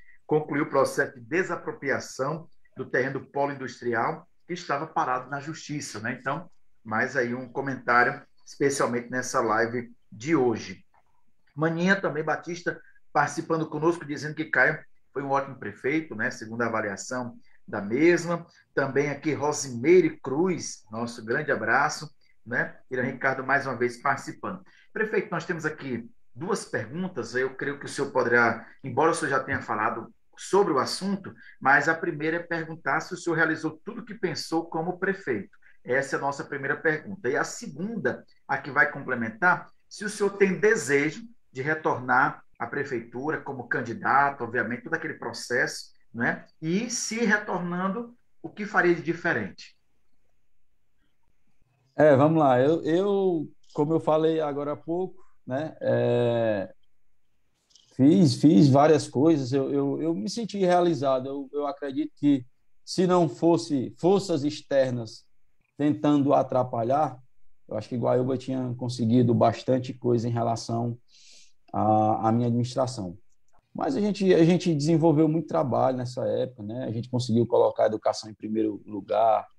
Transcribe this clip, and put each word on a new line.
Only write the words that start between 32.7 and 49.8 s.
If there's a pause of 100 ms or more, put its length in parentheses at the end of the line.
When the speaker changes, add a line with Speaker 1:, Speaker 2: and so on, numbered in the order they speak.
Speaker 1:
se
o
senhor
realizou
tudo
o
que
pensou
como
prefeito. (280)
Essa
é
a
nossa
primeira
pergunta.
E
a
segunda, (240)
a
que
vai
complementar, (200)
se
o
senhor
tem
desejo (300)
de
retornar (160)
à
prefeitura
como
candidato,
obviamente,
todo
aquele
processo, (200)
né? (140)
E
se
retornando, (280)
o
que
faria
de
diferente? (2250)